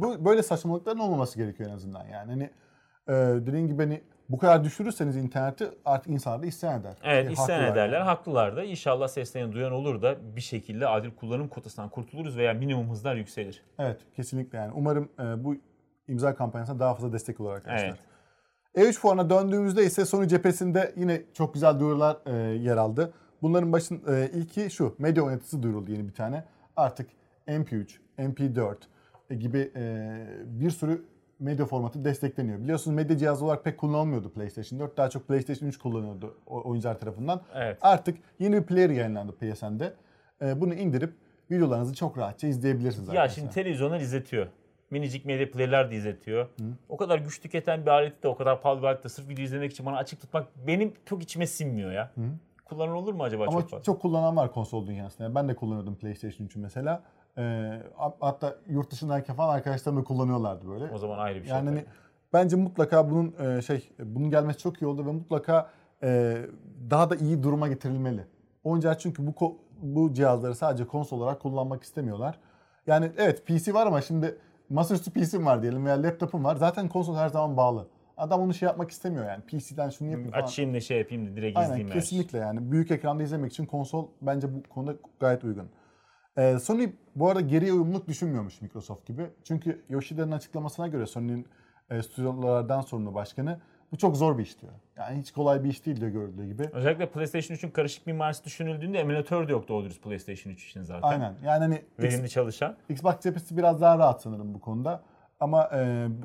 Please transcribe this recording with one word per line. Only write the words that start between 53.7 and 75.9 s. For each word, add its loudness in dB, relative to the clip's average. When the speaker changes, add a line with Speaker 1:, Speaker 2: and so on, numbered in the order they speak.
Speaker 2:
fazla? -10
Speaker 1:
çok 0
kullanan 2
var 2
konsolun -4
dünyasında. -10
Yani -4
ben 0
de -2
kullanıyordum -6
PlayStation -10
üçü -14
mesela. -4
Ee, -4
hat-, -4
hatta -2
yurt -2
dışındayken -4
falan 2
arkadaşlarım -2
da 0
kullanıyorlardı 0
böyle. -8
Speaker 2:
O -8
zaman -6
ayrı -4
bir -12
şey -2
Speaker 1:
Yani -2
hani -2
Speaker 2:
tabii. -12
Speaker 1:
bence 6
mutlaka 4
bunun, 0
e, 0
şey, -4
bunun -2
gelmesi 4
çok -4
iyi 0
oldu -2
ve -2
mutlaka, 2
e, 4
daha 6
da 0
iyi 2
duruma 2
getirilmeli. -2
Oyuncular 2
çünkü -4
bu -2
ko-, -2
bu 2
cihazları 4
sadece 0
konsol -4
olarak -2
kullanmak -4
istemiyorlar. -6
Yani 4
evet 2
P 2
C 0
var 6
ama 4
şimdi -2
masaüstü 0
P 2
C 0
mi 0
var 6
diyelim 0
veya 4